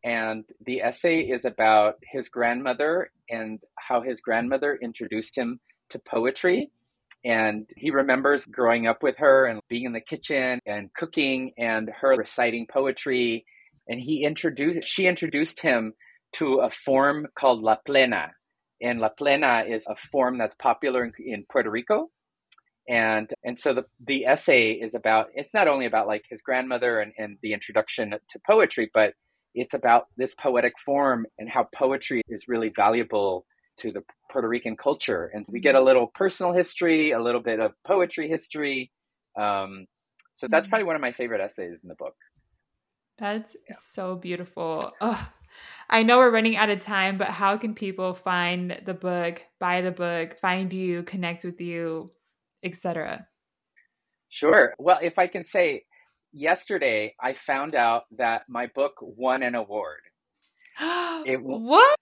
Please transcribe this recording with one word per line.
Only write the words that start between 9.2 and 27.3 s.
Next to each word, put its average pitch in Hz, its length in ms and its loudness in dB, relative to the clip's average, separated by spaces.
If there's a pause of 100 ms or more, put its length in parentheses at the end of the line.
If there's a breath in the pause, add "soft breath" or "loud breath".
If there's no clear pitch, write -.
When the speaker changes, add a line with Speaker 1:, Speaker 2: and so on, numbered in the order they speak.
Speaker 1:
and 110 220 -4
being 120 160 -4
in 123 80 -6
the 113 80 -6
kitchen 131 640 -4
and 104 300 -8
cooking 135 640 -2
and 113 320 -2 (100)
her 135 160 4
reciting 117 500 -2
poetry. 127 800 -2 (420 soft breath)
And 117 140 -8
he 143 240 -2
introduced, 151 640 -2
she 190 180 0
introduced 160 540 -2
him 117 320 0 (400 soft breath)
to 135 280 0
a 123 100 2
form 143 640 2
called 123 280 4
La 110 140 4 (100)
Plena. 123 440 2 (500)
And 120 200 -2
La 110 100 2
Plena 139 580 2
is 113 180 -4
a 107 100 -8
form 127 420 0
that's 110 160 -2
popular 131 500 0
in, 117 140 -8
in 104 280 -8
Puerto 110 240 0
Rico. 214 380 0 (800)
And, 110 420 2 (140)
and 120 140 -6
so 139 160 2
the, 127 100 -2 (220)
the 135 180 -2
essay 127 480 4
is 113 220 -8
about, 110 400 2
it's 143 180 -10
not 196 160 4
only 139 160 0
about, 110 220 0
like, 107 240 -4
his 113 100 -16
grandmother 123 600 -2
and, 104 180 -4
and 104 240 -10